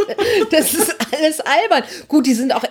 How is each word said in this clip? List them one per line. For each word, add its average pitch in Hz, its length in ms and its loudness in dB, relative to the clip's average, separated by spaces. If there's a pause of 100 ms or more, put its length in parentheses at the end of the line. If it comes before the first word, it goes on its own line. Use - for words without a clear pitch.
(520)
das 320 220 2
ist 339 220 0 (180)
alles 311 280 0
albern. 302 420 0 (240)
Gut, 294 200 2
die 262 80 4
sind 247 180 0
auch - 180 -2